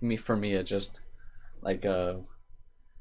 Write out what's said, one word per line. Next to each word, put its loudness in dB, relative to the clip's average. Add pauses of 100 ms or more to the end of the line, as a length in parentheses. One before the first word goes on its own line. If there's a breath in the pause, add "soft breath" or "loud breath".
me, 4
for 2
me, 2
it 4
just, -2 (640 soft breath)
like, 2
a 2 (800)